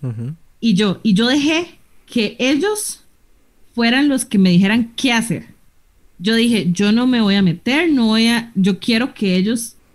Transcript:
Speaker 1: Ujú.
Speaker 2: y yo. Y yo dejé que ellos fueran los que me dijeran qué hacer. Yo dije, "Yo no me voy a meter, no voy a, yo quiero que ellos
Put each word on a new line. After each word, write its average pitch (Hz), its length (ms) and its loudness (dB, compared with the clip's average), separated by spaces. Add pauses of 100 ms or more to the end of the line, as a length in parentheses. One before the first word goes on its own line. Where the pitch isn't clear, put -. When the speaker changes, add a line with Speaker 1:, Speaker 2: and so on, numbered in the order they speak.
Speaker 1:
Ujú. 120 320 -8 (260)
Speaker 2:
y 226 140 0
yo. 185 280 0
Y 220 120 2
yo 226 140 2
dejé 302 500 -2 (280)
que 214 320 -4
ellos 311 680 -4 (680)
fueran 247 340 0
los 262 180 -2
que 214 120 -2
me 190 120 4
dijeran 202 460 2
qué 269 160 -2
hacer. 220 340 -4 (720)
Yo 196 160 -2
dije, 226 380 0
"Yo 202 200 2
no 240 140 2
me 254 160 2
voy 202 140 2
a 202 60 2
meter, 247 480 0
no 254 160 2
voy 220 200 2
a, 233 280 -2
yo 196 260 0
quiero 233 340 -2
que 190 220 -2
ellos 220 400 -4 (180)